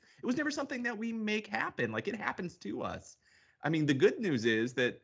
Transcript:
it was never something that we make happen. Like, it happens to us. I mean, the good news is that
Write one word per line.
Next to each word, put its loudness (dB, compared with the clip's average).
it -6
was 0
never -2
something -4
that -4
we -4
make -2
happen. -2
Like, -2
it -4
happens -4
to -6
us. -8
I 0
mean, 2
the 6
good 4
news 2
is 2
that 0